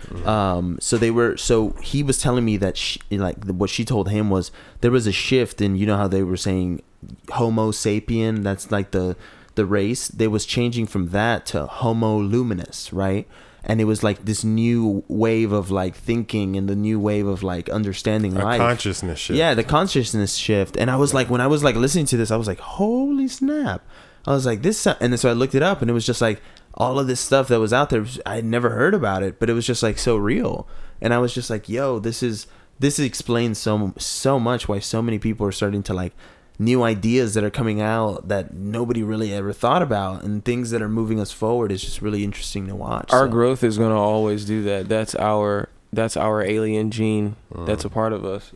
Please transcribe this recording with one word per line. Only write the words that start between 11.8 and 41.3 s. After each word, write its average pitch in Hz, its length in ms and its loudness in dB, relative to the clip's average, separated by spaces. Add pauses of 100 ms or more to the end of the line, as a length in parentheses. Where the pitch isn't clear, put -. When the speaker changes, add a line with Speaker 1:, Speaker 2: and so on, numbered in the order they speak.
Speaker 2:
luminous, 104 720 -2
right? 95 340 -2 (420)
And 110 120 2
it 110 40 4
was, 107 200 2
like, 104 200 0
this 104 200 -2
new 113 640 2
wave 113 420 2
of, 98 220 0
like, 92 240 0
thinking 107 580 -2
and 98 140 -2
the 101 80 0
new 107 240 0
wave 104 260 0
of, 98 160 -2
like, 87 260 -4
understanding 107 680 0
Speaker 1:
A 98 80 0
Speaker 2:
life. 120 160 2
Speaker 1:
consciousness 101 580 0
shift. - 180 -2
Speaker 2:
Yeah, 156 180 4
the 113 100 2
consciousness 131 720 0
shift. 101 400 0
And - 120 2
I 127 60 2
was 139 160 4
Speaker 1:
Yeah. 143 60 0
Speaker 2:
like, 120 140 2
when 123 100 2
I 131 80 2
was, 147 160 2
like, 127 100 2
listening 143 320 2
to 131 100 2
this, 113 140 0
I 110 60 2
was 113 100 -2
like, 95 140 -4
"Holy 269 680 -2
snap." 269 560 -2 (420)
I - 100 0
was 131 120 2
like, 113 160 0
"This," 208 160 2
so-, - 220 0
and 123 180 2
so 127 100 2
I 120 40 4
looked 131 240 0
it 139 80 4
up, 190 180 0
and 117 80 2
it 120 40 2
was 113 120 0
just, 120 160 -2
like, 110 180 0 (340)
all 131 260 0
of 135 80 0
this 123 120 0
stuff 135 280 4
that 120 100 4
was 110 140 2
out 143 180 2
there, 110 140 2 (200)
I 101 120 -4
had 117 80 -4
never 117 260 0
heard 127 240 2
about 98 300 0
it, 95 160 -6
but 117 100 2
it 117 40 0
was 117 120 -2
just, 120 160 -2
like, 107 160 0
so 117 180 2
real. 113 520 -2 (320)
And 117 120 0
I 120 60 2
was 123 160 0
just 120 160 -6
like, 107 180 -6
"Yo, 127 300 -2
this 110 240 -4
is, 113 240 -2 (320)
this 143 220 0
explains 117 580 -2
so, 107 400 0
so - 400 0
much 120 300 -2
why 101 100 -2
so 113 240 -2
many 113 160 0
people 107 260 -2
are 101 80 2
starting 101 320 0
to, - 100 -4
like, 90 180 -4 (460)
new 120 240 4
ideas 113 520 2
that 107 100 2
are 104 60 0
coming 107 320 0
out 107 460 -2
that 98 260 -2
nobody 113 480 -2
really 110 320 -2
ever 101 180 -4
thought 139 300 2
about, 101 400 -2
and 104 200 -4
things 120 280 -2
that 117 100 -2
are 107 80 -2
moving 110 320 0
us 98 100 -4
forward." 113 400 0